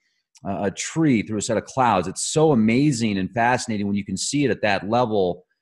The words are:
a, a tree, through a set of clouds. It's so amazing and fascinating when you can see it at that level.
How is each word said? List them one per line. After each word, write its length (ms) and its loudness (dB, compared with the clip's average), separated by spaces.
a, 180 -4
a 60 0
tree, 520 0
through 160 -6
a 40 -4
set 160 -2
of 60 -2
clouds. 440 0
It's 160 -8
so 280 2
amazing 680 2
and 140 -2
fascinating 540 0
when 100 -2
you 80 -4
can 120 -6
see 300 -2
it 40 2
at 120 -2
that 260 0
level. 560 0